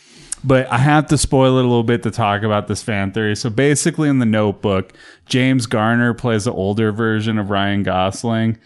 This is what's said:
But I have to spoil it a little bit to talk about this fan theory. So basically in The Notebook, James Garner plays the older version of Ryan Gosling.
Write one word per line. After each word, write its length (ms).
But 300
I 60
have 300
to 100
spoil 400
it 80
a 20
little 160
bit 200
to 80
talk 320
about 240
this 140
fan 300
theory. 240
So 140
basically 580
in 120
The 60
Notebook, 680
James 400
Garner 480
plays 320
the 80
older 400
version 460
of 100
Ryan 340
Gosling. 840